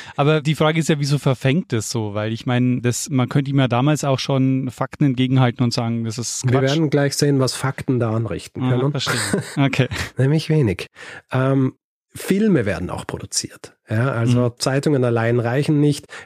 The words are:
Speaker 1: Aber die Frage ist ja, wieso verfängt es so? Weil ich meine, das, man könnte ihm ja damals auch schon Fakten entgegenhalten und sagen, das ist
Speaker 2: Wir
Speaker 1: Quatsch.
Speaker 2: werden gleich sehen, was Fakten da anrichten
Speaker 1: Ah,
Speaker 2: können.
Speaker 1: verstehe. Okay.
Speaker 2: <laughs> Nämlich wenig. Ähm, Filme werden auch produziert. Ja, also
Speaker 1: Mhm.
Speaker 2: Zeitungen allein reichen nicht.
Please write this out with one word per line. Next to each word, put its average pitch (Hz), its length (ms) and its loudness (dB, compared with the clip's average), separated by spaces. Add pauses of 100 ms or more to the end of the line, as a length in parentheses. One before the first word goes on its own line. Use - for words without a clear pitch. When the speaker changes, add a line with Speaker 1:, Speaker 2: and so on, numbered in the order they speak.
(160)
Speaker 1:
Aber 151 240 2
die 143 160 0
Frage 160 240 2
ist 151 80 -2
ja, 156 100 2
wieso 143 200 0
verfängt 135 540 0
es 110 160 -2
so? 107 260 -4
Weil 107 180 -2
ich 113 140 -8
meine, 123 340 0
das, 120 300 -2
man 127 180 0
könnte 139 240 0
ihm 139 80 2
ja 131 80 2
damals 131 340 2
auch 139 160 0
schon 131 540 0
Fakten - 320 -4
entgegenhalten 131 580 2
und 120 100 2
sagen, 117 300 -2
das 113 160 -6
ist - 260 -8
Speaker 2:
Wir 127 140 2
Speaker 1:
Quatsch. 135 120 2
Speaker 2:
werden 151 200 0
gleich 143 240 0
sehen, 143 240 2
was 127 160 0
Fakten 131 460 -4
da 117 100 0
anrichten 110 540 -6
Speaker 1:
Ah, 127 60 0
Speaker 2:
können. 127 200 0
Speaker 1:
verstehe. 135 300 -4 (360)
Okay. 135 300 2 (160)
Speaker 2:
<laughs> - 160 -8
Nämlich 143 300 2
wenig. 135 380 2 (440)
Ähm, 131 440 0 (380)
Filme 190 540 2
werden 87 240 -4
auch - 160 -8
produziert. - 680 -10 (120)
Ja, 117 220 0
also 123 360 2
Speaker 1:
Mhm. 117 120 -4
Speaker 2:
Zeitungen 139 460 0
allein 117 340 2
reichen 143 420 0
nicht. 147 260 2 (180)